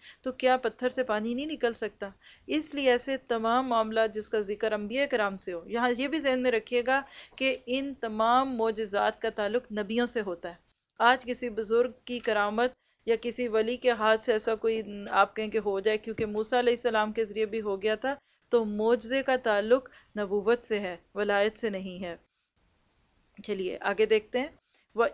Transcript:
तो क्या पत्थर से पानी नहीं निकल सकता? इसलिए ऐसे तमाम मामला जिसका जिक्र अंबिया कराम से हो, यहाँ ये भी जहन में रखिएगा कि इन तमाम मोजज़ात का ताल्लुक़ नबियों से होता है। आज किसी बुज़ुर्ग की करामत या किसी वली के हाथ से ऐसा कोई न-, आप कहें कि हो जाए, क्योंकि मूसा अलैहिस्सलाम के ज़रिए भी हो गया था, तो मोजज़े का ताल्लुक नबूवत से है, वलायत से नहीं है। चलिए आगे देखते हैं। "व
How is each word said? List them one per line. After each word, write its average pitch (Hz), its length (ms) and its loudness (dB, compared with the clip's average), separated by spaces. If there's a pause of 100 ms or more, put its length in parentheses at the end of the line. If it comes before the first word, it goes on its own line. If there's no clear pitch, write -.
(240)
तो 262 100 -4
क्या 254 240 4
पत्थर 247 320 -4
से 254 140 -2
पानी 220 300 -2
नहीं 277 120 -4
निकल 247 280 -2
सकता? 208 380 -8 (360)
इसलिए 285 420 0
ऐसे 247 260 0 (140)
तमाम 233 380 2
मामला 220 400 2
जिसका 214 340 -4
जिक्र 208 300 -4
अंबिया 214 340 -2
कराम 208 300 0
से 185 160 -10
हो, 170 160 -10
यहाँ 233 240 0
ये 254 160 -2
भी 311 120 -2
जहन 262 200 0
में 254 100 2
रखिएगा 240 500 0 (380)
कि 262 120 2 (200)
इन 269 220 -4 (100)
तमाम 233 540 2
मोजज़ात 214 640 0
का 226 120 -2
ताल्लुक़ 214 400 -4
नबियों 214 360 -2
से 240 140 -4
होता 180 260 -8
है। 175 100 -14 (420)
आज 247 240 6
किसी 240 280 -4
बुज़ुर्ग 226 420 0 (120)
की 247 140 -6
करामत 214 540 0 (340)
या 226 80 4
किसी 240 320 -4
वली 220 280 2
के 247 140 2
हाथ 220 280 4
से 226 160 0
ऐसा 220 200 0
कोई 220 280 -2
न-, 202 260 -10
आप 202 240 4
कहें 214 180 -6
कि 214 80 -2
हो 196 220 0
जाए, 214 180 0
क्योंकि 220 260 -6
मूसा 214 340 0
अलैहिस्सलाम 233 540 2
के 226 120 -2
ज़रिए 208 220 -2
भी 214 120 -4
हो 208 180 -2
गया 214 200 0
था, 269 200 -4 (340)
तो 233 140 4
मोजज़े 220 580 2
का 262 140 2
ताल्लुक 226 540 2 (260)
नबूवत 208 480 0
से 214 140 -2
है, 180 260 -6 (120)
वलायत 202 420 2
से 220 120 -4
नहीं 185 280 -8
है। 175 200 -8 (1300)
चलिए 190 320 -4
आगे 208 300 2
देखते 214 320 2
हैं। 285 200 -4 (380)
"व 226 180 4